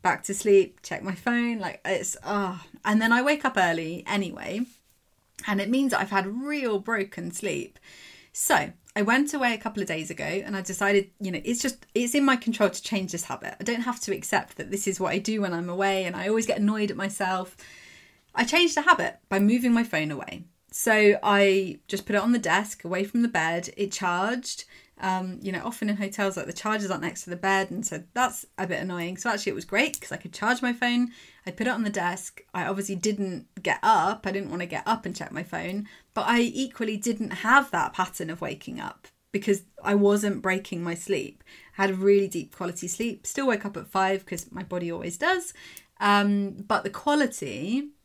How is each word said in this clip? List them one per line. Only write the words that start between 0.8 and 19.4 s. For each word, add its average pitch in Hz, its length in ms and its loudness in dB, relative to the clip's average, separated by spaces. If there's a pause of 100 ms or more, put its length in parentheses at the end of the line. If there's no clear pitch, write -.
check - 220 -8
my 190 120 -4
phone, 240 440 0
like, 180 260 -6
it's, - 380 -2
ah. 185 420 -2 (180)
And 214 180 4
then 226 100 4
I 247 100 6
wake 294 240 2
up 254 120 2
early 165 500 0
anyway, 202 540 -2 (880)
and 202 140 0
it 202 80 -2
means 262 240 2
I've 196 160 -2
had 196 180 0
real 254 520 -2
broken 196 520 -4
sleep. - 480 -6 (540)
So - 380 2 (240)
I 208 60 2
went 262 320 4
away 254 200 2
a 214 40 -4
couple 214 240 -6
of - 60 -2
days 160 220 -4
ago 160 140 -8
and 196 320 -4
I 190 60 -4
decided, 196 480 2 (100)
you 190 120 -4
know, 175 120 -6
it's 240 180 -2
just, - 320 -4
it's 240 220 -2
in 285 80 6
my 269 120 6
control 220 340 2
to - 120 -6
change 190 300 -4
this 170 140 -6
habit. - 340 -8
I - 40 -8
don't 233 180 -2
have 240 200 -4
to 196 140 -4
accept - 420 -4
that - 140 -8
this 196 160 -4
is 190 120 -4
what 190 120 0
I 185 60 0
do 214 240 -2
when 185 120 0
I'm 170 160 -4
away 190 360 0
and 175 100 -4
I 180 120 -4
always 220 180 2
get - 140 0
annoyed 208 320 2
at - 60 -6
myself. 190 600 -4 (760)
I 240 120 2
changed 339 300 4
the 294 80 2
habit - 440 2
by 196 120 2
moving 233 340 4